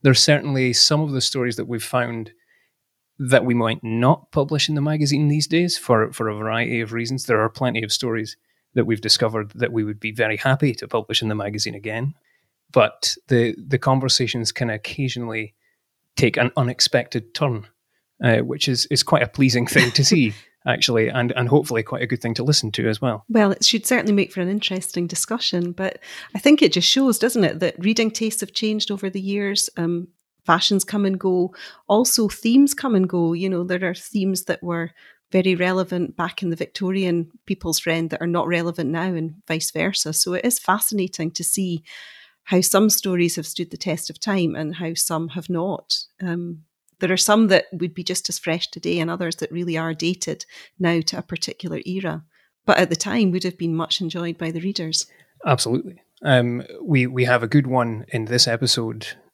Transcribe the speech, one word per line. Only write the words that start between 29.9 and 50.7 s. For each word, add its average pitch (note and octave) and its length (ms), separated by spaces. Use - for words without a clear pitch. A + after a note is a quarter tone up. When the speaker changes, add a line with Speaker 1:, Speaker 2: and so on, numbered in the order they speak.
Speaker 2:
fashions F#3 380
come G#3 220
and F#3+ 160
go, F#3 340
also A3+ 380
themes C4 460
come B3+ 220
and F#3 120
go. E3+ 280
You F#3 160
know, F3 140
there F3+ 200
are F3+ 100
themes F#3+ 500
that - 180
were E3+ 300
very F#3+ 240
relevant F3+ 600
back E3+ 260
in F#3 60
the E3 80
Victorian F3+ 720
People's E3+ 340
Friend E3 300
that - 140
are E3+ 40
not E3+ 220
relevant E3+ 400
now, E3+ 240
and D#3+ 220
vice D#3+ 240
versa. D#3+ 440
So - 180
it F3+ 140
is A#3+ 120
fascinating F#3 760
to E3+ 120
see F3 400
how F#3 180
some G3+ 260
stories F3+ 480
have D#3 100
stood E3+ 240
the - 60
test E3 320
of D3+ 100
time F#3+ 360
and D#3+ 220
how E3 180
some D#3+ 340
have E3 220
not. F3+ 480
Um, F3 400
there F3+ 120
are F#3 60
some G#3+ 300
that F#3 240
would F3 200
be - 100
just - 280
as - 80
fresh - 300
today E3+ 320
and E3 100
others E3+ 260
that - 160
really F3 240
are D#3+ 160
dated E3 540